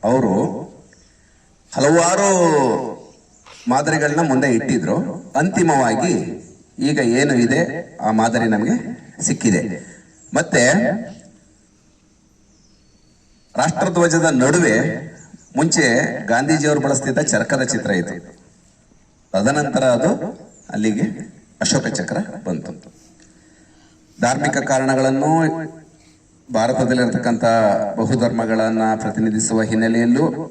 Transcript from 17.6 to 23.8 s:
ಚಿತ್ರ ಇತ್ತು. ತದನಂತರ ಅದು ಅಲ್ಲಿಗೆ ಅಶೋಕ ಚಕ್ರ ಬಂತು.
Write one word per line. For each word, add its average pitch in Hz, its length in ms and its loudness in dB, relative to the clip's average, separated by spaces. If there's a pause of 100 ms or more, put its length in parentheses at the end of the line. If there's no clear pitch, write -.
ಚಿತ್ರ 120 280 -4
ಇತ್ತು. - 460 -6 (960)
ತದನಂತರ 135 520 0
ಅದು 131 320 2 (540)
ಅಲ್ಲಿಗೆ 107 320 -2 (600)
ಅಶೋಕ - 260 0
ಚಕ್ರ - 300 -6 (280)
ಬಂತು. - 260 -8 (1500)